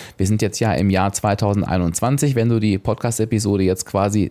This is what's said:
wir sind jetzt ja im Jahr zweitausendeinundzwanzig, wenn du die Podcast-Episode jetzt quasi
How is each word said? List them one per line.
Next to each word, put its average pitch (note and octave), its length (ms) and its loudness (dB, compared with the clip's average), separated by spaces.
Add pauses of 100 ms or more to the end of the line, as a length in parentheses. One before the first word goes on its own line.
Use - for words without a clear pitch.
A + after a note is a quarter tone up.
(180)
wir F#2+ 100 0
sind G#2 160 0
jetzt G2+ 160 -4
ja A2 140 0
im F#2 180 2
Jahr F#2+ 220 0
zweitausendeinundzwanzig, G#2 1200 0
wenn A#2 140 2
du A#2 100 2
die G#2+ 180 2
Podcast-Episode G#2+ 840 0
jetzt F#2 240 0
quasi G2+ 440 0